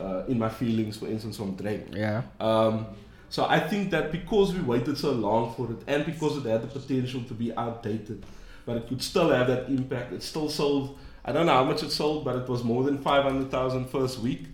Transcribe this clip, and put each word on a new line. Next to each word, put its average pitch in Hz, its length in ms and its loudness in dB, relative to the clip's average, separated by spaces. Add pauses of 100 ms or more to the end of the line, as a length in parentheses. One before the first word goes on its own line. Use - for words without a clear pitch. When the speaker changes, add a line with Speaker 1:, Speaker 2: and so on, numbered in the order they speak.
Speaker 1:
uh, 95 280 -4
In 127 100 -2
My 110 120 0
Feelings, 110 480 0
for 123 100 -6
instance, 110 280 -6
from 98 200 -4
Drake. 98 360 -4
Speaker 2:
Yeah. 107 300 0 (180)
Speaker 1:
Um, 110 460 4 (420)
so 139 200 0
I 156 100 4
think 196 320 0
that 156 220 0
because 196 420 2
we 185 80 -2
waited 127 360 2
so 147 120 0
long 117 460 2
for 127 160 -4
it, - 160 -8
and 147 180 0
because 151 340 0
it 123 80 -6
had 113 140 2
the 127 60 -8
potential 127 580 -2
to 123 80 -10
be 113 220 -2
outdated, 110 680 -4 (420)
but 120 100 -2
it 117 120 -6
could 127 140 -4
still 165 280 4
have 127 180 6
that 123 200 2
impact. 127 440 -2
It 92 100 -8
still 151 260 -4
sold, 143 480 0 (280)
I - 80 -4
don't 156 120 4
know 165 80 6
how 131 120 8
much 151 180 2
it 139 100 -4
sold, 151 320 0
but 127 120 0
it 127 120 -4
was 117 160 0
more 120 200 2
than 139 120 2
five 139 280 4
hundred 135 260 0
thousand 131 400 0
first 131 300 0
week. 131 220 -2 (120)